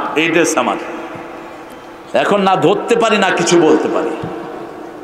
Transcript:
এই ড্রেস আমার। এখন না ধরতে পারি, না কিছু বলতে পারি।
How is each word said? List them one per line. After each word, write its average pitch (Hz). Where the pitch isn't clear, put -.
এই 160
ড্রেস 165
আমার। 113
এখন 165
না 190
ধরতে 185
পারি, 220
না 190
কিছু 170
বলতে 156
পারি। 160